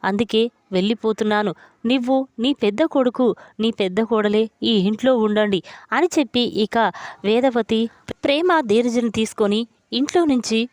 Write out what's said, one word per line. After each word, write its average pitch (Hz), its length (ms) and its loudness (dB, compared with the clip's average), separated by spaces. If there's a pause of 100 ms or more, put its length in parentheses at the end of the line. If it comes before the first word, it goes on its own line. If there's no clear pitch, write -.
అందుకే 208 380 0 (300)
వెళ్ళిపోతున్నాను. 208 800 0 (340)
నువ్వు, 254 300 2 (220)
నీ 240 140 0
పెద్ద 208 320 -2
కొడుకు, 254 420 0 (340)
నీ 226 100 0
పెద్ద 190 300 -2
కోడలే 214 440 2 (180)
ఈ 233 120 0 (120)
ఇంట్లో 220 300 2
ఉండండి" 208 440 0 (320)
అని 302 260 0
చెప్పి 247 260 0 (140)
ఇక 214 200 0 (460)
వేదవతి 226 560 0 (440)
ప్రేమ, 320 360 2
ధీరజుని 233 500 0
తీసుకొని 214 500 -2 (320)
ఇంట్లో 285 320 0
నుంచి 247 360 0 (120)